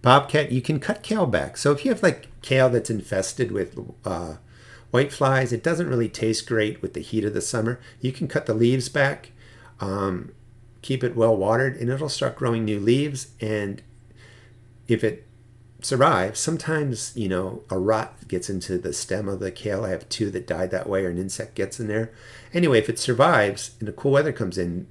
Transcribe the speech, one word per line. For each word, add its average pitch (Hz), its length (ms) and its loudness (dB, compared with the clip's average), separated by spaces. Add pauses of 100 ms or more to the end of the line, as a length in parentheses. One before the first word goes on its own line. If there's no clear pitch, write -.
Bobcat, 135 500 4
you 123 100 0
can 156 160 0
cut - 240 -4
kale 214 240 0
back. 78 300 0
So 143 160 4
if 143 120 0
you 269 60 2
have, - 120 -2
like, - 260 2 (140)
kale 131 260 4
that's 120 220 0
infested 101 600 -2
with, 98 260 -4 (280)
uh, 85 320 -6 (560)
white 135 200 2
flies, 131 400 2
it 110 120 -4
doesn't 165 240 0
really 117 200 0
taste - 380 -2
great 107 340 0
with - 120 -6
the - 80 -8
heat 110 240 -2
of 104 100 -2
the 101 60 0
summer. 117 400 -2 (200)
You 127 120 -2
can - 160 -6
cut - 180 -2
the 110 80 0
leaves 120 340 2
back, - 440 -2 (480)
um, 98 500 -4 (500)
keep 131 220 -2
it 120 140 -2
well 113 200 4
watered, 117 400 2
and 117 140 -2
it'll 139 180 -4
start 127 280 -4
growing 117 280 0
new 104 140 0
leaves. 131 500 2 (120)
And 104 420 -4 (1040)
if 110 160 2
it 107 240 -2 (540)
survives, 120 600 2
sometimes, 151 760 -2
you 107 140 -2
know, 92 400 -2
a 95 100 -2
rot 107 500 0
gets 90 200 -4
into 95 300 -4
the 76 140 -4
stem 98 360 -4
of 98 100 -4
the 95 120 -4
kale. 101 340 -4
I 95 60 -4
have - 180 -6
two 101 220 -2
that 90 160 -6
died 90 240 -2
that 92 180 -2
way, 98 160 0
or 90 60 -2
an 87 80 -2
insect - 360 -6
gets 98 260 -6
in 110 80 -4
there. 110 220 -2 (440)
Anyway, 160 240 6
if - 100 2
it 117 100 -2
survives 120 800 4
and 104 100 -6
the 104 40 -8
cool 139 200 0
weather 143 200 4
comes 92 240 -4
in 87 340 -4